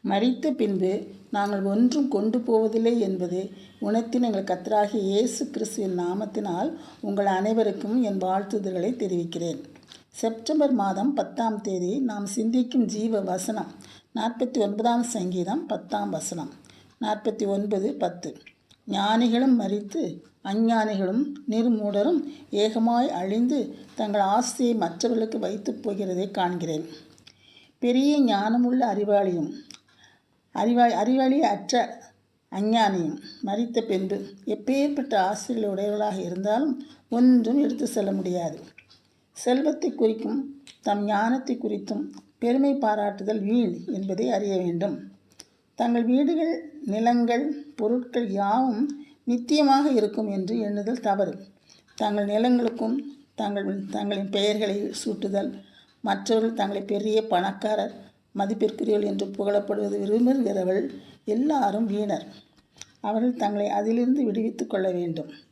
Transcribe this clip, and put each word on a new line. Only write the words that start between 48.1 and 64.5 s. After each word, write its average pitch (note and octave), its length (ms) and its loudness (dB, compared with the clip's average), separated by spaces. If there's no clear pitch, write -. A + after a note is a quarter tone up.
யாவும் A3+ 760 0
நித்தியமாக C#4+ 640 4
இருக்கும் G#3+ 380 0
என்று G3 280 -2
எண்ணுதல் G#3 440 -2
தவறு. G3 380 0
தங்கள் G#3 300 0
நிலங்களுக்கும் A#3 720 2
தங்கள், G3 560 -4
தங்களின் G3+ 400 -4
பெயர்களை G#3 640 0
சூட்டுதல், G3 480 -2
மற்றவர்கள் A3 540 0
தங்களை G3 280 -2
பெரிய G#3+ 440 0
பணக்காரர், G3 800 -2
மதிப்பிற்குரியவர்கள் G#3 680 0
என்று G3+ 220 -2
புகழப்படுவது G3+ 720 -2
விரும்புகிறவர்கள் G3+ 920 2
எல்லாரும் A3+ 600 0
வீணர். G3+ 400 -2
அவர்கள் A3+ 340 0
தங்களை G#3 340 0
அதிலிருந்து A#3 560 2
விடுவித்துக் A3 460 -2